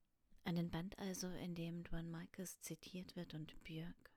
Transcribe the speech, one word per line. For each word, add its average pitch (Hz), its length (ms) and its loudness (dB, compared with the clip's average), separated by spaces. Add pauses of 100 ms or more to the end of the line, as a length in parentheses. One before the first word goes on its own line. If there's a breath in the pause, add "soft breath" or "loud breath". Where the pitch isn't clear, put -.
(440)
Einen 175 260 6
Band 175 300 2
also, 185 300 2
in 175 260 0
dem 170 280 0
Duane 165 260 2
Michaels 170 500 -4
zitiert - 560 -6
wird 170 180 -2
und 156 300 -4
Björk. 165 540 -4